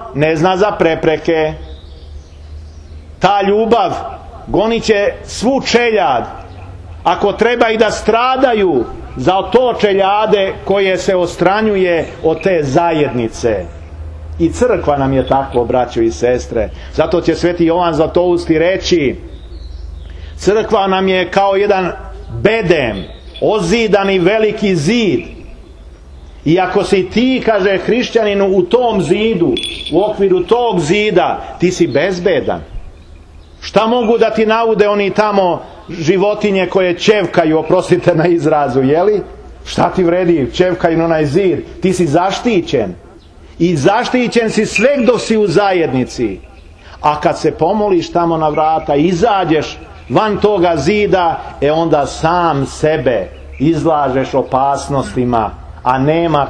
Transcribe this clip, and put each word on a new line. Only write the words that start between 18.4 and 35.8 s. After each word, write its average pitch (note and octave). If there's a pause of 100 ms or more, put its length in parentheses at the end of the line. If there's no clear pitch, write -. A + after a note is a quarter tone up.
reći: E3 (1200)
„Crkva G#3
nam F#3+
je F#3
kao G3
jedan G3 (500)
bedem, D#3 (360)
ozidani G3
veliki G#3
zid. E3+ (1200)
I E3
ako F#3
si F#3
ti”, B3+
kaže, G3+
„hrišćaninu G#3
u F#3+
tom A3
zidu, E3+ (380)
u E3+
okviru G3
tog A3
zida, F3 (200)
ti F3
si F3+
bezbedan.” C#3+ (880)
Šta F#3+
mogu A#3
da G#3+
ti A3
naude A3
oni G3+
tamo G3 (280)